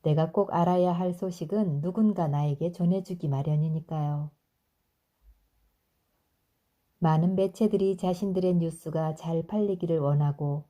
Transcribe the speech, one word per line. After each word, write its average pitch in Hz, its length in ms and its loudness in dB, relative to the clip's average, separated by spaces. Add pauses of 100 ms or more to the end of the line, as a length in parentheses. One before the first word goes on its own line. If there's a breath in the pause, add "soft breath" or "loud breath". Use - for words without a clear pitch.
내가 160 320 2
꼭 196 200 0
알아야 180 380 4
할 180 220 -2
소식은 175 680 -2
누군가 185 480 0
나에게 147 460 -2
전해주기 180 560 -2
마련이니까요. 151 1000 -2 (2750)
많은 170 360 4
매체들이 196 600 2
자신들의 185 600 0
뉴스가 160 600 -2
잘 165 320 -4
팔리기를 185 520 0
원하고 143 680 0